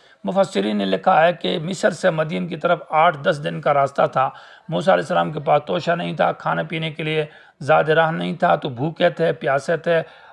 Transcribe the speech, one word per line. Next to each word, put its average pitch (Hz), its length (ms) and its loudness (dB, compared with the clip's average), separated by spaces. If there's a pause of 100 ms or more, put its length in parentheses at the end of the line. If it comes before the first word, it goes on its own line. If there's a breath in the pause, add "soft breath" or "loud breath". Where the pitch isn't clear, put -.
(240 soft breath)
मुफस्सिरीन 196 540 -2
ने 202 80 -2
लिखा 190 300 2
है 170 180 6
कि 180 260 -4
मिस्र 185 320 -2
से 175 200 0
मदीन 160 360 -4
की 165 100 -8
तरफ 170 360 -2
आठ 160 240 4
दस 160 200 -2
दिन 165 220 -8
का 156 120 0
रास्ता 139 360 2
था। 135 260 -2 (380 loud breath)
मूसा 180 220 2
अलैहिस्सलाम 170 380 0
के 156 80 -8
पास 151 280 2
तोशा 170 280 -2
नहीं 170 200 -6
था, 165 160 2
खाने 165 320 -4
पीने 160 280 -6
के 156 120 -10
लिए 156 240 -2 (340 loud breath)
ज़ाद 151 280 4
राह 160 220 4
नहीं 175 260 -6
था, 175 180 2
तो 160 160 -4
भूखे 160 400 -2
थे, 165 220 0
प्यासे 151 440 -2
थे 165 240 0 (300 loud breath)